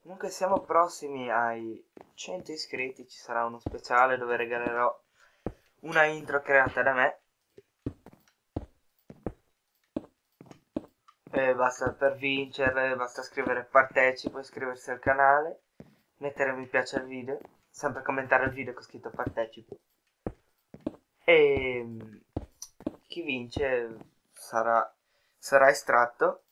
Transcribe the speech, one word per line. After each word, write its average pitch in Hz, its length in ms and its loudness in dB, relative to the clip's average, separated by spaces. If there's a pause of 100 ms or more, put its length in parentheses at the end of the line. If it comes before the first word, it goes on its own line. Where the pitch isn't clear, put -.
Comunque 190 280 -10
siamo 185 300 0
prossimi 147 720 0
ai 113 500 -2 (320)
cento - 380 -12
iscritti, 131 560 -10
ci - 100 -20
sarà 117 280 -4
uno 117 140 -8
speciale 127 580 2
dove 120 180 -2
regalerò 120 640 -2 (800)
una 160 240 2
intro 151 360 -4
creata 131 420 2
da 131 100 4
me. 127 260 0 (4000)
E 131 240 2
basta, 127 380 0
per 139 240 0
vincere, 131 800 -2
basta 123 260 -6
scrivere 123 400 -4
partecipo, 131 760 2
iscriversi 131 520 -10
al 120 80 -8
canale, 139 600 2 (560)
mettere 139 340 -2
mi 131 160 -8
piace 131 300 -2
al 131 100 -6
video, 131 320 -8 (300)
sempre 131 340 -6
commentare 131 420 2
il 127 60 -2
video 127 220 -8
con - 100 -16
scritto - 260 -16
partecipo. 113 720 -8 (1400)
E 135 640 4 (1200)
chi 170 140 -12
vince 123 760 -4 (340)
sarà, 113 640 0 (420)
sarà 139 320 6
estratto 135 840 2